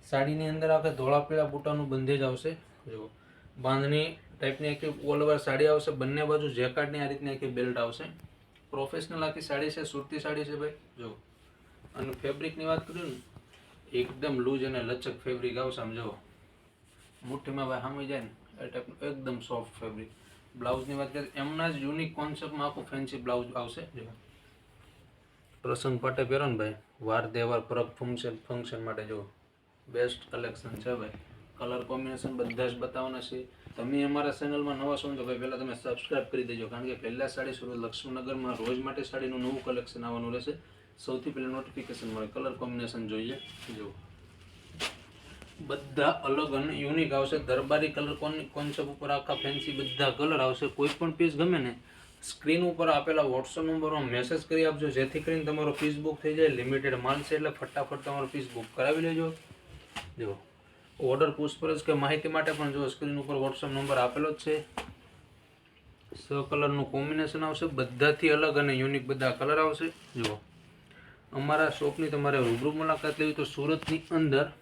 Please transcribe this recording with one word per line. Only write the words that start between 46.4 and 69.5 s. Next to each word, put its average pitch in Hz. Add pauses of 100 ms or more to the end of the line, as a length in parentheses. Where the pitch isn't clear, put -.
અને 147 (100)
યુનિક 147
આવશે. 135 (120)
દરબારી 143
કલર 147
કોન-, 151
કોન્સેપ્ટ 143
ઉપર 143
આખા 143
ફેન્સી 139
બધા 135
કલર 147
આવશે. 131 (100)
કોઈ 143
પણ 165
પીસ 165
ગમે 170
ને 120 (500)
સ્ક્રીન 165
ઉપર 160
આપેલા 151
WhatsApp 147
નંબરમાં 156
મેસેજ 160
કરી 160
આપજો, 151 (100)
જેથી 135
કરીને 160
તમારો 151
પીસ 151
બુક 151
થઈ 151
જાય. 151
લિમિટેડ 131
માલ 139
છે 156
એટલે 151
ફટાફટ 139
તમારો 139
પીસ 135
બુક 113 (100)
કરાવી 151
લેજો. 165 (920)
જો 107 (640)
ઓર્ડર 139
પૂછપરછ 151
કે 160
માહિતી 151
માટે 156
પણ 147
જો 139
સ્ક્રીન 143
ઉપર 143
WhatsApp 135
નંબર 139
આપેલો 147
જ 151
છે. 151 (1700)
છ - (240)
કલરનું 143
કોમ્બિનેશન 156
આવશે, 156 (120)
બધાથી 143
અલગ 151
અને 139
યુનિક 135
બધા 131
કલર 147